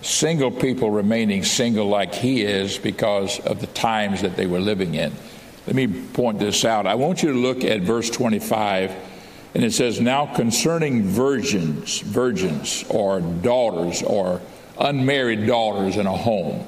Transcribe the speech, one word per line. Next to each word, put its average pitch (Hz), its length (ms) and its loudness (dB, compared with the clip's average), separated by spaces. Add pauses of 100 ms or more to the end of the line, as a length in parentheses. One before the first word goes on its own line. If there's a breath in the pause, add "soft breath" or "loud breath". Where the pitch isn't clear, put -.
single 151 480 2
people 123 400 0
remaining 104 520 2
single 110 440 2
like 101 260 0
he 120 300 0
is 98 340 0
because 101 640 0
of 101 220 -2
the 104 60 -6
times 104 540 0
that 90 160 -2
they 98 80 0
were 90 160 0
living 95 320 0
in. 78 180 -2 (540 loud breath)
Let 131 100 0
me 131 120 2
point 107 520 -2
this 101 240 0
out. 113 220 2
I 98 100 2
want 165 280 0
you 151 100 2
to 123 60 2
look 127 240 0
at 110 180 2
verse 113 300 0
twenty-five, 104 800 0 (640 loud breath)
and 120 80 2
it 113 100 2
says, 120 260 2
"Now 127 280 2
concerning 143 760 2
virgins, 101 1000 0
virgins 101 880 -2
or 98 320 0
daughters 87 840 0
or 92 360 0 (400 loud breath)
unmarried 131 680 2
daughters 104 500 2
in 104 80 0
a 95 100 0
home." 95 520 -2